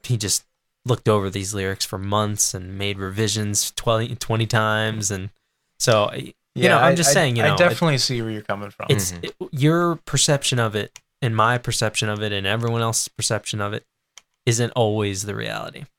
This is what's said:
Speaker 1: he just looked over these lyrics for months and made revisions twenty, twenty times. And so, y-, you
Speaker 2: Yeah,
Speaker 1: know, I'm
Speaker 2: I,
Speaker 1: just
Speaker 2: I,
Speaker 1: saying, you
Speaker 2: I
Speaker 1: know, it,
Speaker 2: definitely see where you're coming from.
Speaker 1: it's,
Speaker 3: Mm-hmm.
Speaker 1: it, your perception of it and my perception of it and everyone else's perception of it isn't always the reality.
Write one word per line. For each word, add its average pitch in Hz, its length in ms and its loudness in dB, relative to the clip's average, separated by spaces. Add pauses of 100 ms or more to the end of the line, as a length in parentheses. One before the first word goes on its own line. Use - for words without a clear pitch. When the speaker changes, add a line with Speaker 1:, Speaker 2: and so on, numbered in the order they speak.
Speaker 1:
he 123 140 -2
just 104 280 -2 (420)
looked 123 220 0
over 101 200 4
these 98 240 -6
lyrics 98 320 -4
for 101 140 -8
months 104 560 -2
and 95 240 -10
made 98 200 -4
revisions 101 720 -2
twenty, 117 420 0
twenty 113 320 -2
times. 110 640 0
And 98 200 -6 (480)
so, 107 340 4
y-, - 60 -8
you - 160 -12 (200)
Speaker 2:
Yeah, 123 160 4
Speaker 1:
know, 156 80 6
I'm 135 140 6
Speaker 2:
I, - 20 6
Speaker 1:
just 170 160 4
Speaker 2:
I, 147 40 4
Speaker 1:
saying, 139 220 2
you 113 60 2
Speaker 2:
I 110 60 4
Speaker 1:
know, 98 60 4
it, - 40 0
Speaker 2:
definitely 170 400 4
see 120 240 0
where 110 80 -4
you're 107 120 -6
coming 101 280 -6
from. - 180 -12
Speaker 1:
it's, 98 240 2
Speaker 3:
Mm-hmm. 85 120 -10
Speaker 1:
it, - 100 -10 (160)
your 160 460 2 (100)
perception 139 520 0
of 110 180 0
it - 220 -6 (220)
and 113 160 0
my 117 220 4
perception 110 500 -2
of 104 140 -4
it 107 100 -2
and 98 140 -2
everyone 117 340 0
else's 113 280 0
perception - 520 -4
of 101 140 -2
it - 100 -8 (600)
isn't 117 240 0
always 104 560 0
the 101 80 -6
reality. 110 500 -8 (140)